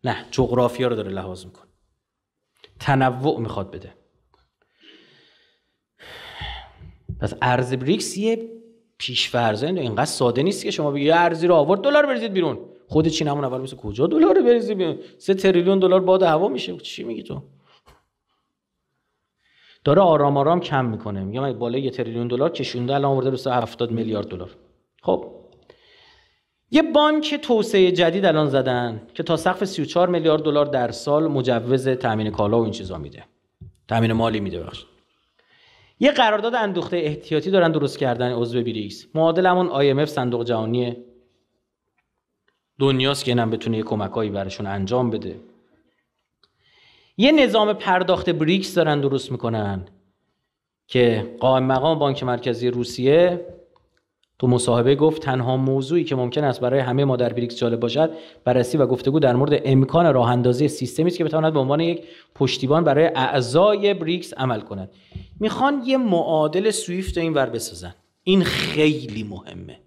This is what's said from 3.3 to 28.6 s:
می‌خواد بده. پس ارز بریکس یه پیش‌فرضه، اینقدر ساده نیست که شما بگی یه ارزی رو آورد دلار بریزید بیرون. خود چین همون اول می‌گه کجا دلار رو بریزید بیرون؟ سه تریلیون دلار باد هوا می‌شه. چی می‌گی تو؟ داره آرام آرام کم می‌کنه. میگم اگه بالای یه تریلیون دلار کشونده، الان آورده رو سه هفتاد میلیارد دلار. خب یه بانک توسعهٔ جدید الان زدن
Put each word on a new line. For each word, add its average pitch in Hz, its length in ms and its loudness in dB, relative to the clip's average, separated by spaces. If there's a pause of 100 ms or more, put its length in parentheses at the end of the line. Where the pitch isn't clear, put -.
می‌خواد 101 300 -8
بده. - 240 -18 (3250)
پس - 220 -18
ارز 123 320 -2
بریکس 135 420 -4
یه 220 340 -4 (480)
پیش‌فرضه، 120 680 -2
اینقدر 135 380 -2
ساده 127 380 0
نیست 196 220 -2
که - 60 -4
شما 147 200 -2
بگی 139 140 -4
یه 160 120 4
ارزی 170 300 2
رو 175 80 6
آورد 165 260 4
دلار 285 260 4
بریزید 233 260 -4
بیرون. 165 260 0 (300)
خود 160 200 2
چین 151 200 -2
همون 143 160 -2
اول 127 160 -4
می‌گه 131 160 -12
کجا 117 300 -2
دلار 320 300 4
رو 381 80 4
بریزید 220 340 2
بیرون؟ 165 200 -4 (200)
سه - 160 0
تریلیون 190 440 2
دلار 185 220 4
باد 185 220 4
هوا 170 260 2
می‌شه. 240 280 -8
چی - 280 -16
می‌گی 113 180 -10
تو؟ - 200 -14 (2500)
داره 156 180 6
آرام 147 340 4
آرام 156 240 2
کم 139 240 -2
می‌کنه. 107 400 -6
میگم 113 180 -6
اگه 135 140 -4
بالای 120 260 -4
یه 131 80 -4
تریلیون 120 380 -6
دلار 131 220 0
کشونده، 127 440 -6
الان 139 160 2
آورده 135 200 0
رو 131 60 -4
سه 131 160 -4
هفتاد 120 380 -2
میلیارد 110 380 -4
دلار. 90 280 -14 (460)
خب - 320 -2 (1400)
یه 311 120 4
بانک 302 520 2
توسعهٔ 208 560 2
جدید 175 340 2
الان 156 240 4
زدن 123 680 -2